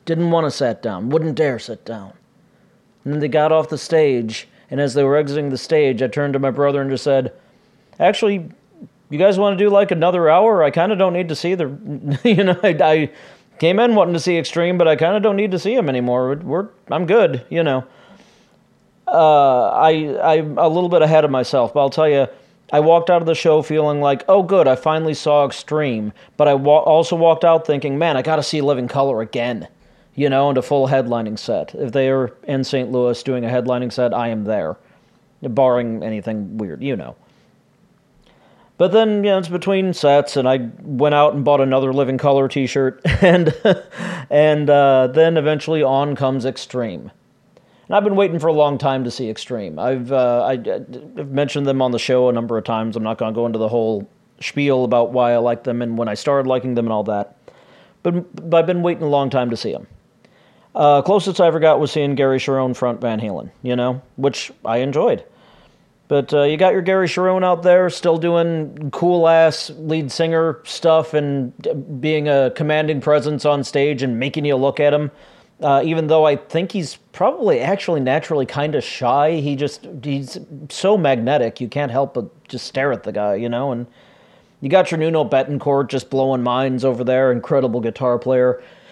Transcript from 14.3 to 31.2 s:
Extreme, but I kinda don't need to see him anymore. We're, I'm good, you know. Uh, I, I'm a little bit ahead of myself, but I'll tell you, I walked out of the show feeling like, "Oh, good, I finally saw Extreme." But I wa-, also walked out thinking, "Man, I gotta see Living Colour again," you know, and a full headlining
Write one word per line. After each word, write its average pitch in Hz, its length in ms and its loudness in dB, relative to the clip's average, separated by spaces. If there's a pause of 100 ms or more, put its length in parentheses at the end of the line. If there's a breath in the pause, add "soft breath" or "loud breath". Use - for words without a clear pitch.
Extreme, 175 400 -2
but 170 100 4
I 156 80 4
kinda 175 240 0
don't 202 160 2
need 202 160 -2
to 180 80 -2
see 208 160 -2
him 196 140 0
anymore. 127 520 -2
We're, 175 260 -6 (220)
I'm 170 160 -2
good, 165 440 2
you 165 140 0
know. 131 200 -2 (1200 soft breath)
Uh, 143 640 4
I, 160 180 4 (460)
I'm 156 220 -2
a 165 100 4
little 175 220 0
bit 170 120 4
ahead 156 240 4
of 143 60 0
myself, 127 420 0
but 143 80 0
I'll 139 80 2
tell 156 180 0
you, 139 200 2 (440 loud breath)
I 147 80 2
walked 170 300 4
out 175 120 4
of 165 40 -4
the 165 80 0
show 156 300 2
feeling 151 360 0
like, 143 300 0
"Oh, 151 140 6
good, 180 240 4
I 160 80 4
finally 156 400 -2
saw 147 300 2
Extreme." 131 680 -4 (240 soft breath)
But 147 100 4
I 143 60 4
wa-, 147 300 4
also 165 320 2
walked 165 280 2
out 165 220 4
thinking, 143 320 -2
"Man, 160 180 0
I 127 60 -2
gotta 156 220 -2
see 151 180 -4
Living 131 260 0
Colour 139 340 -2
again," 117 460 -6 (460 soft breath)
you 139 160 0
know, 139 200 2
and 135 80 0
a 127 40 2
full 139 260 0
headlining 117 520 -2